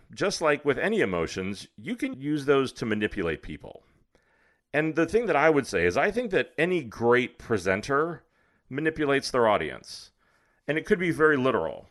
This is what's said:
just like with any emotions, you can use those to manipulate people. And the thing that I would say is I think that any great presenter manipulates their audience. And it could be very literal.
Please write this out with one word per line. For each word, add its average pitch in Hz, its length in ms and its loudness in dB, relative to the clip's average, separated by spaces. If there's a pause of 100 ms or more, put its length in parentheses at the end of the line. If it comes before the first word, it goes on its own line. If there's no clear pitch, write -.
(140)
just 175 280 -2
like 151 220 2
with 131 160 0
any 202 220 0
emotions, 95 760 -2
you 156 220 -10
can 262 220 -8
use 143 260 -4
those 135 280 4
to - 120 -6
manipulate 104 580 -2
people. - 400 -16 (880)
And 156 220 0
the 160 100 4
thing 220 220 0
that 165 100 2
I 151 120 6
would 143 180 4
say 87 180 0
is 87 100 2
I 160 160 0
think 226 200 -4
that - 260 0
any 175 260 0
great 120 540 2
presenter 120 840 -2 (460)
manipulates 139 640 -2
their 120 160 4
audience. 80 640 -2 (560)
And 151 100 -2
it 156 80 -8
could 208 140 2
be 175 120 -2
very 151 260 4
literal. 113 540 -2